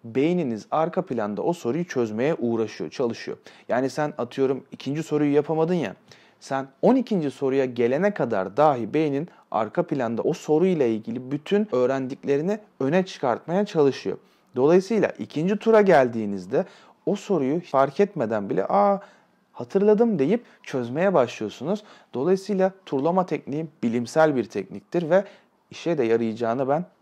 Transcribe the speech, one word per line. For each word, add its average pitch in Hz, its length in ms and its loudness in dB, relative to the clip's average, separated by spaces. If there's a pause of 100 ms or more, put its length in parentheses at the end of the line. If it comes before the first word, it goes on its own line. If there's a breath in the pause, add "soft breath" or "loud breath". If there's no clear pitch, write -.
beyniniz 131 680 -2
arka 165 340 0
planda 104 360 -4
o 165 120 0
soruyu 165 340 -4
çözmeye 120 480 -2
uğraşıyor, 113 540 -4
çalışıyor. - 480 -6 (320 loud breath)
Yani 127 200 0
sen 151 280 -4
atıyorum 131 540 -2
ikinci 147 320 -6
soruyu 147 300 0
yapamadın 160 400 2
ya, 131 220 -4 (440 soft breath)
sen 135 280 -6 (140)
on 226 140 6
ikinci 196 360 0
soruya 135 340 0
gelene 131 480 0
kadar 104 440 -2
dahi 131 360 2
beynin 147 340 0 (240 loud breath)
arka 113 360 -2
planda 117 340 -2
o 147 120 0
soruyla 160 520 2
ilgili 123 460 -4
bütün 202 400 -2
öğrendiklerini 135 880 -2 (200)
öne 165 260 2
çıkartmaya 165 600 -2
çalışıyor. 143 520 0 (380 soft breath)
Dolayısıyla 170 540 4 (100)
ikinci 165 380 -2
tura 220 240 4
geldiğinizde 117 840 2 (400 loud breath)
o 190 100 0
soruyu 160 460 -2
fark 139 380 0
etmeden 113 500 -2
bile, - 160 -2
"Aa, 196 340 2 (540 loud breath)
hatırladım." 208 680 2
deyip 185 260 2 (180 soft breath)
çözmeye 143 500 -2
başlıyorsunuz. 127 680 -2 (300 loud breath)
Dolayısıyla 185 580 0 (140)
turlama 165 400 0
tekniği 156 420 -6 (160)
bilimsel 123 520 2
bir 120 80 0
tekniktir 104 680 -6
ve 190 160 4 (460 loud breath)
işe 170 260 -4
de 131 60 2
yarayacağını 117 680 0
ben 160 160 0 (160)